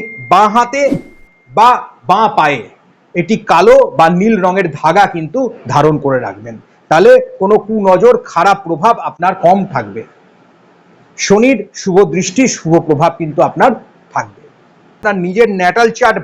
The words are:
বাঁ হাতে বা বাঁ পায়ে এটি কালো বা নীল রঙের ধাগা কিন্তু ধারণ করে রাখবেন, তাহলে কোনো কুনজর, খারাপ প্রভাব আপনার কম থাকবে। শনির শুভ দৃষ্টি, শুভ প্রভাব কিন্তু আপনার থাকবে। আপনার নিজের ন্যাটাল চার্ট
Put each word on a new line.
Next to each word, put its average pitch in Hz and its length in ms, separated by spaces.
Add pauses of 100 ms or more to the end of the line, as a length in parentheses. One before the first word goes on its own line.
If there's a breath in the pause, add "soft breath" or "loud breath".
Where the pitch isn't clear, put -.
(280)
বাঁ 202 220
হাতে 240 320 (680)
বা 208 200 (360)
বাঁ 208 200 (100)
পায়ে 147 240 (540)
এটি 175 200 (120)
কালো 190 300 (200)
বা 160 140
নীল 196 300
রঙের 185 320
ধাগা 165 340
কিন্তু 160 340 (280)
ধারণ 147 300
করে 139 220
রাখবেন, 110 360 (340)
তাহলে 185 220 (260)
কোনো 190 200
কুনজর, 214 560 (100)
খারাপ 190 360
প্রভাব 170 420
আপনার 170 380
কম 180 180 (120)
থাকবে। 110 320 (1160)
শনির 220 400 (160)
শুভ 180 220 (140)
দৃষ্টি, 180 380
শুভ - 240 (120)
প্রভাব 156 340
কিন্তু 156 240
আপনার 202 280 (400)
থাকবে। - 320 (500)
আপনার 208 300
নিজের 190 320
ন্যাটাল 226 380
চার্ট 226 320